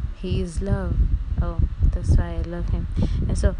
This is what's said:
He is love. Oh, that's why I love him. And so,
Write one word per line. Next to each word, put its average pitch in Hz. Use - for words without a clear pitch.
He 185
is 175
love. 190
Oh, 165
that's -
why 170
I 165
love 170
him. 175
And 190
so, 190